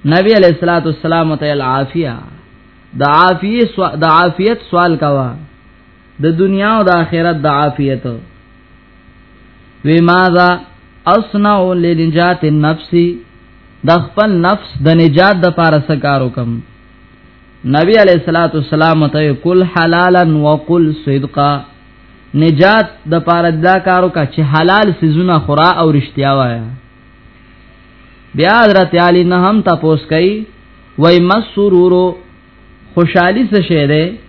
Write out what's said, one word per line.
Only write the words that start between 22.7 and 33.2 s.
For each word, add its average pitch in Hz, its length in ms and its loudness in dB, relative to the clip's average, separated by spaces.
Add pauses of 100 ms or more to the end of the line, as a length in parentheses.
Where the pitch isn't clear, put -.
د 160 40 0 (100)
پاره 170 260 0
دا 175 280 0
کار 185 240 0
وکا 165 240 -2
چې - 140 -6 (120)
حلال 185 340 2 (140)
سيزونه 165 380 0
خورا 151 320 0
او 170 220 0
رښتیا 139 420 -2
وایا. 120 280 -2 (1700)
بیا 170 280 0
حضرت 190 320 2
علی 175 300 2
نه 180 200 2
هم 208 160 2
تپوس 160 480 0
کوي، 170 240 0 (680)
وای 170 220 4
مسرورو، 185 840 2 (880)
خوشحالی 180 480 0 (100)